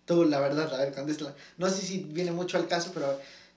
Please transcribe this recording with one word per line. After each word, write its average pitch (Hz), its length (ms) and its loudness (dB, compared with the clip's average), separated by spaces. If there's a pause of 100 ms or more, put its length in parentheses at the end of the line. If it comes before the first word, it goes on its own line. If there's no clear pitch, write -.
Tú, 170 180 6
la 143 160 4
verdad, 143 340 0
a 127 40 -2
ver, 139 160 0
contéstala. 147 400 -6 (240)
No 180 100 0
sé 190 140 -2
si 180 220 -4
viene 170 280 -4
mucho 180 260 -2
al 165 100 0
caso, 170 260 -2
pero, 139 260 -2 (360)